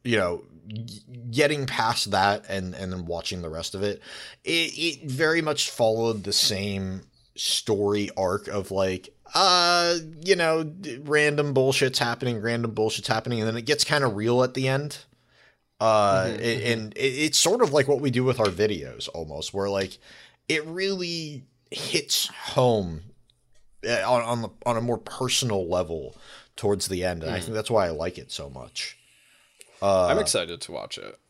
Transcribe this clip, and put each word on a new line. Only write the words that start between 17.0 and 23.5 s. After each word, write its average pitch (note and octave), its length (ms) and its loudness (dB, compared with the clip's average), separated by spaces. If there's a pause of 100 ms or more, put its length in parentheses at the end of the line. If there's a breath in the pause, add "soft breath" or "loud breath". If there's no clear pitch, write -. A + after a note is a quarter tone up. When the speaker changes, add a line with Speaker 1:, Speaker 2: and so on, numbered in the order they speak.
Speaker 1:
it's C#3 380 2
sort A3 240 4
of E3 100 4
like C#3 160 4
what C#3+ 120 4
we C#3 120 2
do B2+ 100 2
with B2+ 160 2
our A2 80 4
videos, F2 680 -2
almost, D2+ 400 -8
where, G2 160 -2
like, G2 300 -2 (500 loud breath)
it D#3 160 0
really E3+ 800 -4 (300)
hits - 560 -2
home, G2+ 720 0 (840)